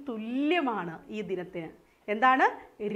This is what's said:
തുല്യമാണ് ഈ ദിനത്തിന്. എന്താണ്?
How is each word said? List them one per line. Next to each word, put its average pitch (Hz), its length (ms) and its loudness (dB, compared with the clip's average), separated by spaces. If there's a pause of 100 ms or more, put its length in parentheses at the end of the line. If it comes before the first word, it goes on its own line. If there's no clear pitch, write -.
തുല്യമാണ് 233 840 -2 (200)
ഈ 214 140 -4
ദിനത്തിന്. 180 400 -6 (440)
എന്താണ്? 262 340 6 (480)